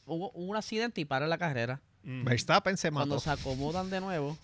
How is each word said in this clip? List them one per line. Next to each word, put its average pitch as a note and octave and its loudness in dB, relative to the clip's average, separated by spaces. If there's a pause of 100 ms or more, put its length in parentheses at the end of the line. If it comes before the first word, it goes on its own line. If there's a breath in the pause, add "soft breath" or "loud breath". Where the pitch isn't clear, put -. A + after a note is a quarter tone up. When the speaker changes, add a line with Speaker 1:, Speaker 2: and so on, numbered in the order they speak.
Speaker 1:
hubo, E3 -4
hubo F3+ -8
un G#3+ -2
accidente A3 -2
y D#3 0
para C#3+ 0
la E3 2
carrera. C3 0 (240)
Speaker 2:
Ujú. B2+ -6
Speaker 3:
Verstappen D#3 4
se F3 0
Speaker 1:
Cuando C#3+ 2
Speaker 3:
mató. C#3+ 0
Speaker 1:
se D#3+ -2
acomodan C#3+ -2
de F#3+ -2
nuevo D#3 -2